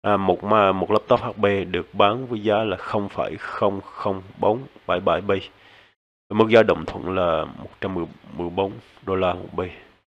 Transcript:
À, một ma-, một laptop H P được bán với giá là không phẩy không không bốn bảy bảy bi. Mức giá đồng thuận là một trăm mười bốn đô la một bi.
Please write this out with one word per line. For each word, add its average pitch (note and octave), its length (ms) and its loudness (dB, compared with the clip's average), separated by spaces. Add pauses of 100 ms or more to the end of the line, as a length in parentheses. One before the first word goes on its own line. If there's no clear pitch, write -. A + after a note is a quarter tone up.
À, G2+ 140 2
một F#2+ 280 0
ma-, G2+ 280 6
một F#2+ 180 -2
laptop A2 300 2
H A2+ 100 -8
P G2+ 140 -2 (260)
được F2 240 -6
bán G#2+ 320 2
với A#2 140 -6
giá G#2+ 240 2
là F#2+ 120 -2
không G2+ 320 -4
phẩy - 280 -4
không G2 440 -2
không F#2+ 420 -6 (160)
bốn A2 240 0 (240)
bảy F2+ 140 0
bảy F2+ 200 0
bi. G2 300 -2 (800)
Mức A2 180 4
giá A2+ 140 8
đồng E2+ 240 2
thuận F#2 280 -6
là E2+ 300 0
một - 260 -14 (100)
trăm F#2+ 140 -4 (420)
mười F2 140 -6
bốn G2 220 -2 (340)
đô F#2+ 80 -2
la F#2 200 0
một F#2 220 -12
bi. F2+ 140 -4 (360)